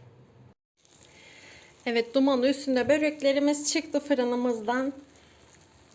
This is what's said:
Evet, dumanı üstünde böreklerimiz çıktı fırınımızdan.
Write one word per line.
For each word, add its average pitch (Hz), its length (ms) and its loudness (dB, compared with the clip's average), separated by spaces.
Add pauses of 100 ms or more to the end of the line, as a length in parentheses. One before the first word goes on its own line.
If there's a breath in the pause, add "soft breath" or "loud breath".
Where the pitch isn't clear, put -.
(1900 loud breath)
Evet, 233 280 -2
dumanı 269 340 4
üstünde 262 400 0
böreklerimiz 294 840 2
çıktı 294 280 -2
fırınımızdan. 247 920 -2 (1040 loud breath)